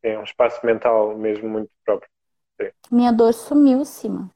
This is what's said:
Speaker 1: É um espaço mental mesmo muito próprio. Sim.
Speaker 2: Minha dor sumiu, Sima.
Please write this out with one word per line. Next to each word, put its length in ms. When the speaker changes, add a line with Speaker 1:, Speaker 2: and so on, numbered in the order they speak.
Speaker 1:
É 160
um 60
espaço 400
mental 520
mesmo 320
muito 220
próprio. 240
Sim. 80
Speaker 2:
Minha 220
dor 200
sumiu, 540
Sima. 500